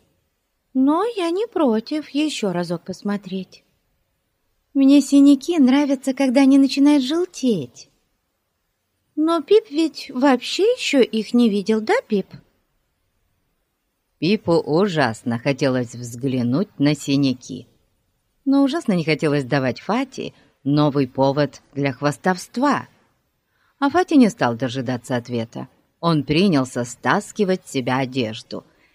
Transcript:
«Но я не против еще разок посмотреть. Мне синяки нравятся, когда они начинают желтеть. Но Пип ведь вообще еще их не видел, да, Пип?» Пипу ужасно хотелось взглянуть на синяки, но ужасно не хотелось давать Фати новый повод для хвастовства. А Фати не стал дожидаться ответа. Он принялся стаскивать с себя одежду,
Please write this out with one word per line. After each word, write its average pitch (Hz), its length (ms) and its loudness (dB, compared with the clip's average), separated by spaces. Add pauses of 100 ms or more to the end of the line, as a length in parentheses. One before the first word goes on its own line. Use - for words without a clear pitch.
(720)
«Но 294 320 2 (100)
я 349 140 -2
не 370 160 -2
против 294 640 -2
еще 277 440 -4
разок 175 320 -6
посмотреть. 190 760 -10 (1080)
Мне 277 280 6
синяки 285 580 4
нравятся, 269 560 2
когда 269 260 2
они 277 160 6
начинают 277 460 4
желтеть. 254 880 -4 (1200)
Но 320 280 0
Пип 440 260 2
ведь 302 400 -4
вообще 254 540 0
еще 440 380 2
их 220 340 -2
не 240 160 4
видел, 208 300 -2
да, 403 260 0
Пип?» 202 180 -2 (1900)
Пипу 180 360 -2
ужасно 151 840 0
хотелось 131 560 -2
взглянуть 123 880 -4
на 147 160 2
синяки, 139 720 -4 (760)
но 277 200 2
ужасно 277 300 -2
не 175 100 0
хотелось 147 400 0
давать 131 380 -2
Фати 254 520 -6 (340)
новый 147 400 2
повод 135 540 -2 (120)
для 139 200 -4
хвастовства. 185 960 -4 (920)
А 190 100 0
Фати 349 260 0
не 247 140 6
стал 123 260 -2
дожидаться 127 600 -6
ответа. 123 520 -8 (320)
Он 160 240 0
принялся 143 600 0
стаскивать 185 840 -2
с - 60 -20
себя 131 280 -2
одежду, 123 680 -6 (300)